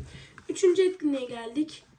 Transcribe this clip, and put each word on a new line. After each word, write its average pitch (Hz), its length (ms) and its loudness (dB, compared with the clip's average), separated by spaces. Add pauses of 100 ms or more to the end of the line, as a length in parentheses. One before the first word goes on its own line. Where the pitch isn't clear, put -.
(500)
Üçüncü 370 320 4
etkinliğe 294 440 0
geldik. 240 580 -6 (160)